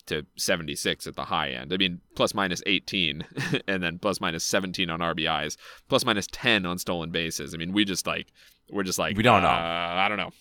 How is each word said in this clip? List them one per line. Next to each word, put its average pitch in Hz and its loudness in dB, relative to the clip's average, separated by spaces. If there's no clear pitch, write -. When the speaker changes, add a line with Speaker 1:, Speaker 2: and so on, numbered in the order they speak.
Speaker 1:
to 78 -4
seventy-six 85 -2
at 80 -10
the 71 -6
high 78 -2
end. 64 -8
I 95 0
mean, 92 0
plus 120 2
minus 95 -2
eighteen, 87 0
<laughs> 147 -2
and 95 0
then 85 -2
plus 98 -2
minus 82 -2
seventeen 92 0
on 82 -4
R 82 0
B 78 -2
Is, 78 -2
plus 131 2
minus 104 0
ten 107 2
on 87 -2
stolen 85 -2
bases. 82 -4
I - -10
mean, 85 -6
we 104 4
just, 95 -2
like, 82 -4
we're 101 -2
just 92 -2
like, 85 0
Speaker 2:
We 107 4
don't 113 8
know. 82 6
Speaker 1:
"Uh, 85 6
I 95 4
don't 104 0
know." 87 -4